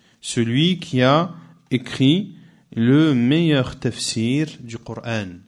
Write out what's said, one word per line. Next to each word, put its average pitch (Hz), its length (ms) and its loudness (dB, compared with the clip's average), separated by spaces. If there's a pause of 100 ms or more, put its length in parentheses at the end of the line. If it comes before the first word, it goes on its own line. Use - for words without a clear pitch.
(280)
celui 135 500 0
qui 131 220 -4
a 151 300 4 (400)
écrit 139 640 0 (420)
le 139 380 4
meilleur 139 640 2
tafsir 123 680 -2 (140)
du 113 160 -14
Coran, 113 520 -8 (200)